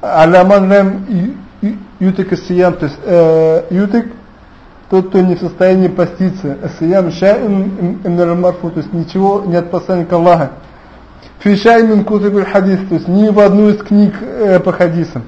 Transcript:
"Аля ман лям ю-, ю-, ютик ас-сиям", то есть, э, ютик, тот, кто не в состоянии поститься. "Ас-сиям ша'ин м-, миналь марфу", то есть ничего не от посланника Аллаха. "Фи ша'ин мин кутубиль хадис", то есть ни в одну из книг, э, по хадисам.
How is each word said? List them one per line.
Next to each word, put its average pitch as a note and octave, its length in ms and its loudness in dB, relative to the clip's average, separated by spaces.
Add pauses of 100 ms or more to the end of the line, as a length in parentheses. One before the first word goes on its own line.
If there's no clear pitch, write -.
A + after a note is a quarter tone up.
"Аля E3+ 420 4
ман F#3+ 280 4
лям G3 360 0
ю-, G#3 260 -4 (280)
ю-, G#3 160 -4 (220)
ютик F#3 340 -2
ас-сиям", F3+ 400 0
то - 120 -6
есть, C#3+ 180 -8
э, D#3+ 680 2
ютик, G3+ 380 0 (840)
тот, F#3 200 0
кто G3 120 0
не F3+ 140 2
в E3+ 40 -12
состоянии F#3 500 0
поститься. E3 760 -4
"Ас-сиям E3+ 480 -2
ша'ин G3 920 -2
м-, F#3+ 60 -4
миналь F3 260 0
марфу", F3 360 -2
то E3 80 -6
есть D3+ 140 -8
ничего G3 520 -2
не F3 120 -2
от E3+ 120 -4
посланника F3 460 -4
Аллаха. E3 360 2 (880)
"Фи G3+ 160 2
ша'ин A3+ 340 4
мин G#3+ 140 2
кутубиль G3+ 420 -2
хадис", F#3+ 340 0 (100)
то F3 60 -2
есть D#3 120 -4
ни G3+ 220 2
в G#3 100 2
одну G#3 300 4
из G#3 140 2
книг, G#3 380 2
э, G#3+ 380 0
по F3+ 120 -2
хадисам. E3 560 -2